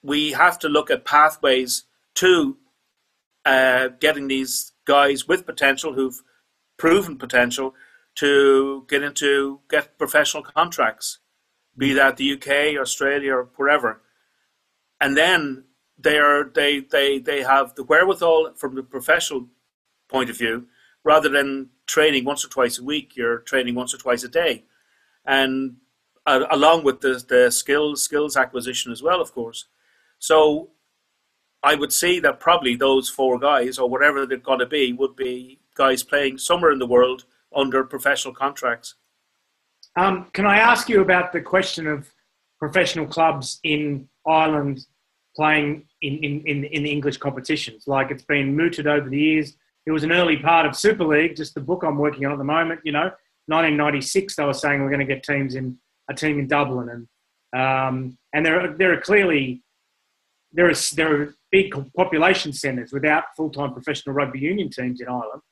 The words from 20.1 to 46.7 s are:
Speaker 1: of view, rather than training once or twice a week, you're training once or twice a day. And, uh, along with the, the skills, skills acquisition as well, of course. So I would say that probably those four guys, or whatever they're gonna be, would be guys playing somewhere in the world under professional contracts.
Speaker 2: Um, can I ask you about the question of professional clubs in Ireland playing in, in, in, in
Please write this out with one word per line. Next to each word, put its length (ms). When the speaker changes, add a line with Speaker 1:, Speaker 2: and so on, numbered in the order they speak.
Speaker 1:
of 80
view, 300
rather 260
than 400
training 380
once 200
or 40
twice 280
a 60
week, 320
you're 240
training 360
once 180
or 40
twice 260
a 60
day. 360
And, 520
uh, 260
along 320
with 180
the, 260
the 220
skills, 540
skills 320
acquisition 560
as 100
well, 200
of 100
course. 340
So 500
I 120
would 180
say 260
that 200
probably 360
those 340
four 300
guys, 380
or 120
whatever 360
they're 120
gonna 280
be, 280
would 220
be 440
guys 280
playing 360
somewhere 320
in 80
the 80
world 380
under 280
professional 500
contracts. 640
Speaker 2:
Um, 380
can 120
I 120
ask 320
you 120
about 320
the 80
question 460
of 220
professional 460
clubs 580
in 440
Ireland 600
playing 500
in, 220
in, 240
in, 180
in 180